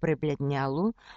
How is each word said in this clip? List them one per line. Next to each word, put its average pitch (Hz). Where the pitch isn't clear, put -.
пребледняло, 143